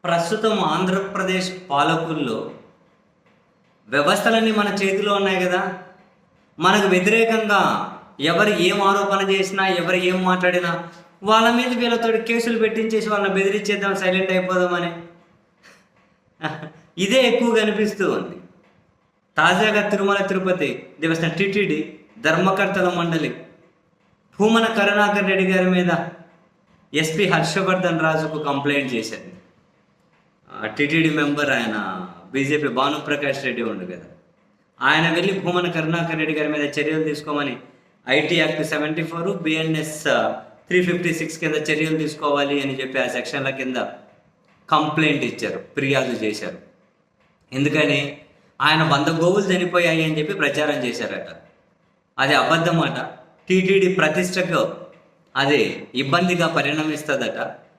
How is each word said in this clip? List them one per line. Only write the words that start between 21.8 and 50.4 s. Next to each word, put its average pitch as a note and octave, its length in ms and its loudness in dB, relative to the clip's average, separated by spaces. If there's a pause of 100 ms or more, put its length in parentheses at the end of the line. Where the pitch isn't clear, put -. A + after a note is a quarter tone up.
ధర్మకర్తల F#3 680 2
మండలి E3 560 -2 (960)
భూమన A3+ 240 4
కరుణాకర్ G3+ 640 2
రెడ్డి F#3+ 260 2
గారి F#3 180 2
మీద F3+ 180 2 (1080)
ఎస్పీ D#3+ 340 0
హర్షవర్ధన్ F3 720 0
రాజుకు D#3 380 0
కంప్లైంట్ C#3 560 -2
చేశారు. - 440 -8 (1120)
ఆ, G#2 140 -8
టీటీడీ D3+ 440 0
మెంబర్ D3 400 0
ఆయన G#2 560 -4 (260)
బీజేపీ C#3 360 0
భానుప్రకాష్ C#3 760 -2
రెడ్డి A#2+ 180 -4
ఉండు G2 220 -6
కదా, F2 200 -14 (800)
ఆయన D#3+ 320 4
వెళ్ళి F#3+ 260 0
భూమన F3 300 0
కరుణాకర్ E3 460 -2
రెడ్డి D#3 180 -2
గారి D3+ 140 -2
మీద D3 300 -4
చర్యలు D#3 260 0
తీసుకోమని C#3+ 520 -4 (520)
ఐటీ D#3 280 2
యాక్ట్ D3+ 300 0
సెవెంటీ D#3 360 -4
ఫోర్, E3+ 400 -4
బీఎన్ఎస్, D#3+ 640 -2
ఆ, A#2 220 2 (380)
త్రీ F3+ 140 4
ఫిఫ్టీ F3 320 0
సిక్స్ D#3+ 240 -6
కింద D#3 160 -2
చర్యలు D#3 440 -2
తీసుకోవాలి C#3+ 640 -2
అని C3+ 180 -4
చెప్పి C3 180 -4
ఆ B2 100 0
సెక్షన్ల C3 420 -4
కింద C3 260 -6 (960)
కంప్లైంట్ D3+ 540 2
ఇచ్చారు, G2 340 -4
ఫిర్యాదు C3+ 540 -2
చేశారు. G2+ 460 -4 (960)
ఎందుకని? C#3+ 640 0 (440)
ఆయన D#3+ 200 4
వంద D3+ 240 2
గోవులు F3 380 2
చనిపోయాయి F3 600 2
అని D#3 140 0
చెప్పి D3+ 160 -2
ప్రచారం C#3 520 0